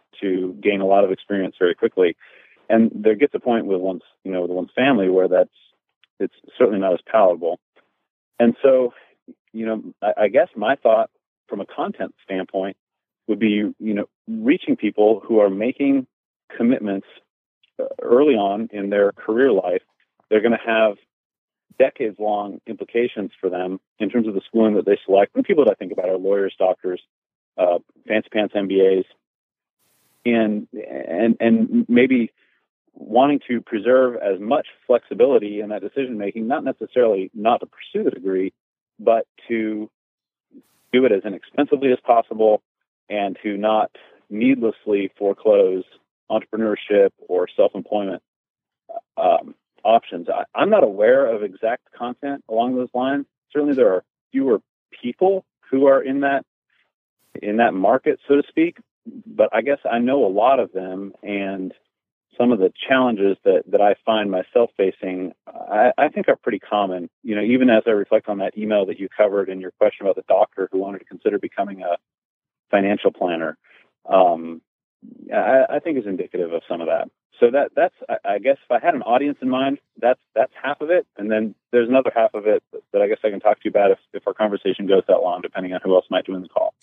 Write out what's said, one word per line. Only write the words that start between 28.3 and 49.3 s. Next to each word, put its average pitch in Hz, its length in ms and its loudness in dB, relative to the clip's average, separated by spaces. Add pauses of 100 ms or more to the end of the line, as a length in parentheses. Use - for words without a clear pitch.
pants 107 240 -2
M 98 140 -2
B 95 120 2 (180)
As, 92 60 -2 (1200)
and, 107 480 0
and, 101 680 -2
and 113 480 2
maybe 120 420 2 (600)
wanting 135 560 2
to 117 140 -4
preserve 120 540 2
as 101 220 -4
much 113 280 -4 (200)
flexibility 107 760 0
in 104 80 -10
that 104 100 -8
decision-making, 110 640 -8
not 147 160 -4
necessarily 110 680 -2
not 113 280 -2
to - 60 -14
pursue - 380 -8
the 139 60 2
degree, 95 420 -4 (460)
but 113 280 0 (220)
to 110 400 -6 (1040)
do 131 140 4
it 120 60 4
as 98 120 0
inexpensively 131 680 -2
as 127 140 0
possible 110 560 2 (480)
and 101 340 -6
to 101 140 -6
not 107 340 0 (380)
needlessly 107 880 -2
foreclose 98 680 2 (460)
entrepreneurship 107 800 0 (180)
or 90 300 -2
self-employment, 101 640 -2 (920)
um, 85 380 0 (280)